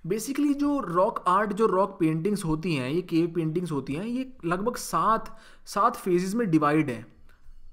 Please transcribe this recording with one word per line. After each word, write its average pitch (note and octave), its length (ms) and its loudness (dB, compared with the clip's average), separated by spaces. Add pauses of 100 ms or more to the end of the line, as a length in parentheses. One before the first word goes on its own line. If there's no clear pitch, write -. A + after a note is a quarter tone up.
Basically C4+ 480 0
जो C#4+ 260 0
रॉक F#3 480 0
आर्ट, G3+ 240 2
जो G#3+ 140 2
रॉक G3 340 2
पेंटिंग्स E3 440 0
होती D#3+ 300 0
हैं, B2+ 160 -2
ये E3+ 120 0
केव E3+ 340 0
पेंटिंग्स D#3+ 360 -2
होती C3+ 220 -4
हैं, E3+ 100 -6
ये B3 280 -6 (120)
लगभग F#3+ 320 -2
सात, G#3 640 -2 (280)
सात A3+ 300 2
फेजेस F#3 380 0
में A#3 160 0
डिवाइड D3+ 400 4
हैं, A2+ 160 -8 (680)